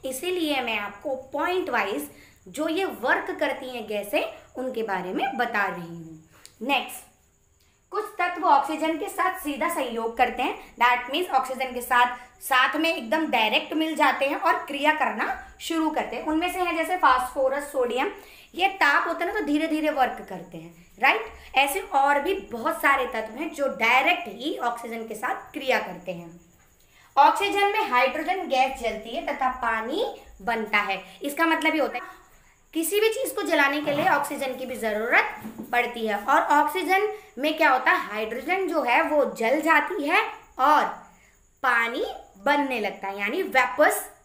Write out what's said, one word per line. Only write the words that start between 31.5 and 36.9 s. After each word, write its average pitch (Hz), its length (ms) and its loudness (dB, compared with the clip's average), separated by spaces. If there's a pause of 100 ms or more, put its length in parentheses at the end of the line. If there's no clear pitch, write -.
ये 302 60 2
होता 233 160 -2
है - 180 -12 (580)
किसी 330 260 0
भी 440 100 4
चीज 508 220 -2
को 415 100 -6
जलाने 302 400 2
के 294 100 -2
लिए 311 160 0
oxygen 277 500 0
की 254 80 -8
भी 247 100 -8
जरूरत 226 960 -2
पड़ती 240 360 0
है, 202 100 0
और 285 240 4
oxygen 359 680 2 (300)